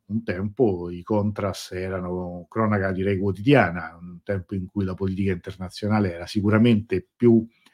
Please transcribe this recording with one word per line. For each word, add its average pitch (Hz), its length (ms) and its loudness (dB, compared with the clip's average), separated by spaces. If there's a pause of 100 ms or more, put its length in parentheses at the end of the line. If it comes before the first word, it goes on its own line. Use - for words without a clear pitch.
un 113 180 -4
tempo 98 640 0
i 87 140 -10
Contras 101 680 -2
erano 90 760 -6
cronaca, 104 420 0
direi, 95 280 0
quotidiana, 95 840 2
un 87 220 -16
tempo 98 320 -6
in 92 120 -6
cui 98 180 -4
la 92 100 -4
politica 95 360 -2
internazionale 95 840 -2
era 87 120 -10
sicuramente 107 880 2
più 113 320 6 (280)